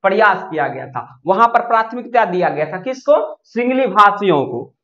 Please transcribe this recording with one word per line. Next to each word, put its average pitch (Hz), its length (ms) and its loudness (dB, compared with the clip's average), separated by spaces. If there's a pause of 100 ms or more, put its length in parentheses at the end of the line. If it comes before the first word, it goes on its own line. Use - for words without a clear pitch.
प्रयास 196 480 2
किया 147 180 -2
गया 131 180 -10
था, - 400 -14
वहां 214 220 4
पर 233 200 0
प्राथमिकता 226 560 0
दिया 180 240 0
गया 147 240 -4
था 147 80 -10
किसको? 262 640 -2
सिंगली 254 420 0
भाषियों 202 580 4
को। 123 400 -10